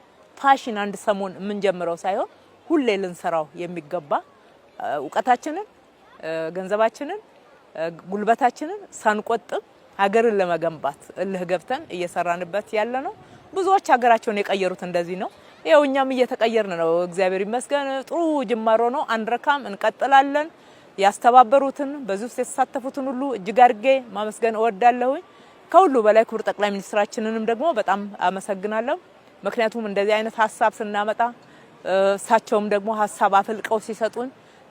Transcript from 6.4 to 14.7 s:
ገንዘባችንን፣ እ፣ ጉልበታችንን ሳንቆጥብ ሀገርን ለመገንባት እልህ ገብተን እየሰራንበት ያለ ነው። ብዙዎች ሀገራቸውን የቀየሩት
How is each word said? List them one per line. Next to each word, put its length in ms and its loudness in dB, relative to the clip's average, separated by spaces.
ገንዘባችንን፣ 680 -2
እ፣ 60 -10
ጉልበታችንን 760 0
ሳንቆጥብ 680 -2
ሀገርን 360 4
ለመገንባት 640 -2
እልህ 260 -6
ገብተን 460 -4
እየሰራንበት 800 -4
ያለ 300 -2
ነው። 140 -8
ብዙዎች 340 2
ሀገራቸውን 500 4
የቀየሩት 460 -2